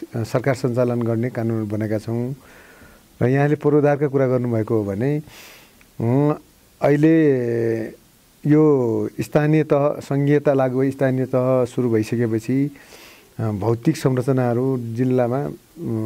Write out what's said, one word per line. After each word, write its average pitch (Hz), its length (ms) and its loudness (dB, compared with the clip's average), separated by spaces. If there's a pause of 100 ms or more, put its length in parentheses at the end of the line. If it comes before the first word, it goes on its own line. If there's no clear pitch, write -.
(160)
सरकार 123 380 -2
सञ्चालन 120 480 -2
गर्ने 113 280 -2
कानुनहरू 113 360 -4
बनाएका 107 320 -4
छौँ। 120 360 -6 (880)
र 117 40 2
यहाँले 139 280 2
पूर्वाधारका 147 520 2
कुरा 135 200 0
गर्नुभएको 120 480 0
हो 110 100 2
भने, 123 380 -2 (800)
अ, 139 380 2 (440)
अहिले 147 560 4 (1080)
यो 135 600 2 (120)
स्थानीय 151 440 2
तह, 147 360 0
सङ्घीयता 143 520 0
लागु 131 280 0
भई 135 100 0
स्थानीय 131 340 -2
तह 127 400 0
सुरु 123 260 -2
भइसकेपछि, 117 840 -2 (640)
अ, 113 100 -2
भौतिक 113 460 -2
संरचनाहरू 127 800 0
जिल्लामा, 123 680 -2
अ, 147 80 -8 (540)